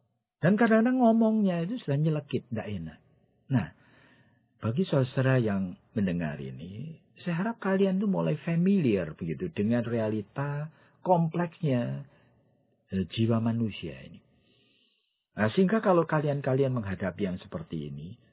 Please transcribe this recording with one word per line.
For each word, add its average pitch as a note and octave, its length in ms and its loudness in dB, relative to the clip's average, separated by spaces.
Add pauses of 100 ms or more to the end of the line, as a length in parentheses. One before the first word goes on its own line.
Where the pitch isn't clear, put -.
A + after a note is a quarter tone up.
(400)
Dan F#3+ 180 4
kadang-kadang A3+ 420 4
ngomongnya A3 640 4
itu A3+ 200 -6
sudah C#3+ 120 0
nyelekit, D3+ 560 -2
tidak A2 160 -6
enak. E2+ 320 -8 (480)
Nah, A2+ 200 0 (920)
bagi B2 240 0
saudara C3 560 2
yang G2 360 0 (200)
mendengar E2+ 440 -2
ini, F2+ 600 -12 (240)
saya F3 200 -4
harap A#3 160 -6
kalian F#3+ 400 2
tuh G#3 120 0
mulai E3 320 0
familiar E3 720 2
begitu E2 360 -6
dengan A2+ 320 0
realita A#2 840 -4 (360)
kompleksnya, D#3+ 1000 0 (880)
eh, F#2+ 160 -2
jiwa A2+ 320 0
manusia A2+ 640 -4
ini. - 160 -20 (1160)
Nah, G#2 160 2
sehingga G3 280 4
kalau F#3 240 4
kalian-kalian C#3 720 0
menghadapi G2 480 -4
yang F2+ 160 -4
seperti D#2+ 480 -10
ini, D2+ 280 -12 (180)